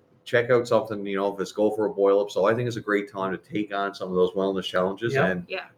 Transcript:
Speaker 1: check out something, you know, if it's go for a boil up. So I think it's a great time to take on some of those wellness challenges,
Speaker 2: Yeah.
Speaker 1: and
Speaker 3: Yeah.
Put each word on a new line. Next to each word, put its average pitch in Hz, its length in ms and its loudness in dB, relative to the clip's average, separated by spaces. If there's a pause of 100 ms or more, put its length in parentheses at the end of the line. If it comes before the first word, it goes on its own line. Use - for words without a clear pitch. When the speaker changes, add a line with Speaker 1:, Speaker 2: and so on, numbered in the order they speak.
(240)
Speaker 1:
check 120 260 2
out 120 180 4
something, 107 380 0
you 98 100 -4
know, 98 160 0
if 98 80 -10
it's 92 120 -4
go 104 180 2
for 107 160 -2
a 98 80 0
boil 98 260 4
up. 101 120 -2
So 92 140 2
I 113 100 4
think 123 120 -2
it's 113 100 -6
a 101 40 -6
great 101 300 -2
time 95 200 -4
to 87 60 -4
take 104 340 -6
on 98 220 -4
some 95 160 -8
of 92 60 -4
those 90 160 4
wellness 95 320 -2
challenges, 95 500 -2
Speaker 2:
Yeah. - 140 2
Speaker 1:
and 90 200 -4
Speaker 3:
Yeah. 185 180 -8 (120)